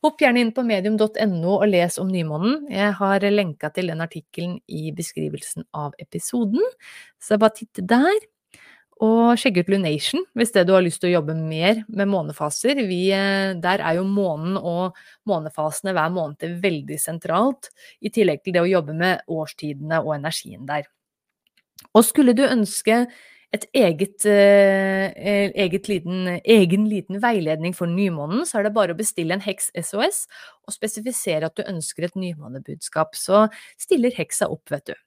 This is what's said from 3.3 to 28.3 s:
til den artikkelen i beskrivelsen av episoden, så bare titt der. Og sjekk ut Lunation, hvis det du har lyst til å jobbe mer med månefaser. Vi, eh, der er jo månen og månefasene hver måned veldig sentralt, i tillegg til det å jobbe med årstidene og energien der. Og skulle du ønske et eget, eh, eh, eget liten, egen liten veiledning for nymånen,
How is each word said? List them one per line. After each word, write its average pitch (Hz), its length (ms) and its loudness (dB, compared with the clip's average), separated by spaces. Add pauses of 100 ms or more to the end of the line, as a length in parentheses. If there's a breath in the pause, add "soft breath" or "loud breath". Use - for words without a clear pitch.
til 185 180 -4
den 165 140 -6
artikkelen 170 680 -10
i 156 240 -8
beskrivelsen 156 800 -8
av 147 300 -8
episoden, 214 580 -4 (640 loud breath)
så 214 160 -2
bare 214 240 4
titt 202 260 -12
der. 285 300 4 (840 soft breath)
Og 233 360 4
sjekk 196 220 0
ut 175 100 0
Lunation, 196 560 0 (100)
hvis 226 160 0
det 185 140 6
du 190 80 4
har 185 80 8
lyst 175 200 0
til 180 100 2
å 175 100 4
jobbe 156 140 -4
mer 160 520 0
med 202 200 -2
månefaser. 165 680 -2 (120)
Vi, 185 240 0
eh, 196 420 0
der 180 260 0
er 165 160 0
jo 180 80 -2
månen 190 540 -2
og 175 380 -4 (320 loud breath)
månefasene 156 680 -4
hver 160 180 0
måned 170 500 -6
veldig 151 360 -4
sentralt, 170 720 -2 (320 loud breath)
i 214 80 -4
tillegg 180 340 2
til 185 100 -6
det 175 80 4
å 175 80 2
jobbe 160 260 0
med 175 320 0
årstidene 156 760 -4
og 151 140 -2
energien 139 500 -8
der. 147 180 -4 (1080)
Og 220 100 8
skulle 247 300 4
du 262 140 2
ønske 233 580 0 (480 loud breath)
et 214 200 -6
eget, 196 520 2
eh, 196 920 6
eh, 202 400 0
eget 190 320 -2
liten, 180 560 -4
egen 208 460 6
liten 196 300 -6
veiledning 175 560 0
for 175 120 -4
nymånen, 175 560 -2